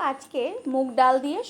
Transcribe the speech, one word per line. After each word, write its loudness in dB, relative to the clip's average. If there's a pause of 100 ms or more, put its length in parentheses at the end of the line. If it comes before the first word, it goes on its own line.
(100)
আজকে -6 (240)
মুগ 0
ডাল 6
দিয়ে -4